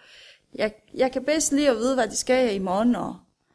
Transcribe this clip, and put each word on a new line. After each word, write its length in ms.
Jeg, 180
jeg 180
kan 120
bedst 280
lide 180
at 60
vide, 180
hvad 140
der 60
sker 360
i 80
morgen, 380
og 200